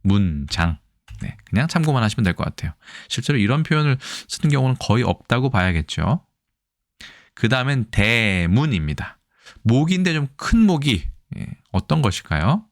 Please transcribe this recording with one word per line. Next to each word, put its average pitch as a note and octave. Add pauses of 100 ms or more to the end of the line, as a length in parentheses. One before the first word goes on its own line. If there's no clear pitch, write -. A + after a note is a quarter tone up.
문장. E2+ (440)
네, - (120)
그냥 B2+
참고만 D3+
하시면 G#2+
될 F2
것 -
같아요. D#2 (360)
실제로 C#3+
이런 A#2+
표현을 D3+ (320)
쓰는 -
경우는 C3
거의 A#2
없다고 A#2+
봐야겠죠. F2+ (1080)
그 -
다음엔 B2+
대문입니다. G2+ (440)
모기인데 E3
좀 D3
큰 -
모기. D3 (300)
예, - (260)
어떤 D3+
것일까요? G#2